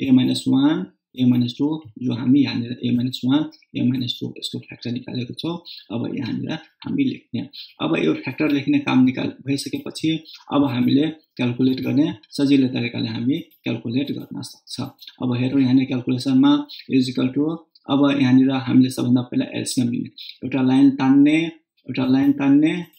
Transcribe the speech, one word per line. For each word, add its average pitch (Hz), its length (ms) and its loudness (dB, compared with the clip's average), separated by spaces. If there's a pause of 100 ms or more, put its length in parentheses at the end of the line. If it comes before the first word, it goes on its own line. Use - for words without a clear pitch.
A 135 100 2
minus 127 360 2
one, 143 380 0 (300)
ए 127 100 0
minus 123 320 2
two, 143 100 -2 (360)
जो 123 100 -2
हामी 127 280 2
यहाँनिर 117 420 -4
ए 123 80 -2
minus 120 340 -4
one, 143 180 2 (340)
ए 123 60 -4
minus 123 360 -2
two - 180 -10
यसको - 220 -10
factor - 320 -12
निकालेको 123 420 -8
छौँ। 160 200 -8 (380)
अब 113 100 -6 (140)
यहाँनिर 123 360 -6
हामी - 520 -6
लेख्ने, - 380 -6 (400)
अब 160 160 -2
यो 156 180 0
factor 147 360 -4
लेख्ने 143 280 0
काम 131 260 2
निकाल - 280 -2 (120)
भइसकेपछि 139 640 -4 (400)
अब 143 140 2
हामीले 127 420 2 (300)
calculate 127 440 0
गर्ने 131 300 0 (200)
सजिलो 139 360 2
तरिकाले 120 420 -4
हामी 117 300 -2 (240)
calculate 127 480 -4
गर्न - 300 -10
सक्छ। - 400 -14 (400)
अब 123 160 -2
हेरौँ 131 240 0
यहाँनिर 131 240 4
क्यालकुलेसनमा 131 640 2 (400)
is 127 220 2
equal 131 180 -2
to, 143 140 0 (420)
अब 135 120 0 (120)
यहाँनिर 131 400 4
हामीले 127 380 2
सबभन्दा 123 320 0
पहिला 127 240 -4 (100)
एलसिएम 120 340 -2
लिने। 120 200 -6 (340)
एउटा 131 200 -4
line 131 260 6 (100)
तान्ने, 143 400 6
एउटा 131 680 -6
line 135 260 4
तान्ने, 139 400 4 (260)